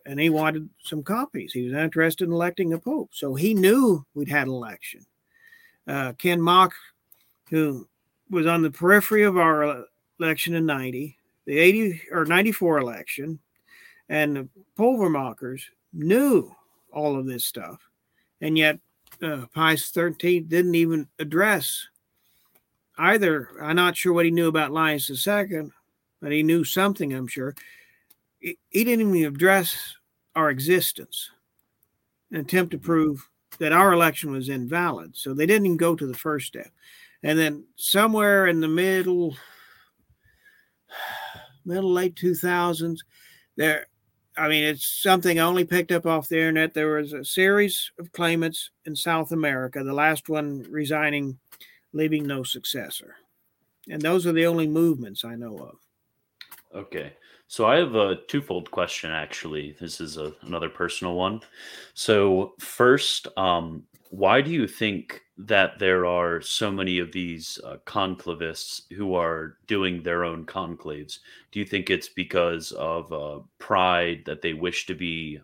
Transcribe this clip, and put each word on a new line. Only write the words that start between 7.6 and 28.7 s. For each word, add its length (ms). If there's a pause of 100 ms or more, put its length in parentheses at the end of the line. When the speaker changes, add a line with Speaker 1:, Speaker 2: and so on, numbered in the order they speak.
Speaker 1:
was 160
on 160
the 80
periphery 520
of 140
our 260
ele-, 220 (360)
election 340
in 120
ninety, 500 (300)
the 120
eighty 520
or 140
ninety-four 540
election, 600 (720)
and 280
the 120 (300)
Pulvermachers 840 (300)
knew 640 (380)
all 260
of 80
this 200
stuff. 340 (600)
And 180
yet, 200 (440)
uh, 320
Pius 360
Thirteenth 580
didn't 260
even 340 (100)
address 720 (1080)
either. 500 (120)
I'm 160
not 200
sure 160
what 140
he 40
knew 180
about 240
Linus 360
the 80
Second, 560 (480)
but 120
he 100
knew 220
something, 480
I'm 140
sure. 280 (840)
He, 180 (120)